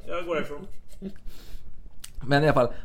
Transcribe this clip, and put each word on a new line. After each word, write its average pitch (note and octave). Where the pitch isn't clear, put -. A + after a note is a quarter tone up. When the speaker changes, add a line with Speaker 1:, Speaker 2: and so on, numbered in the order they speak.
Speaker 1:
Jag F3
går E3+
härifrån." D3
Speaker 2:
Men C#3+
i D#3
alla C#3+
fall, B2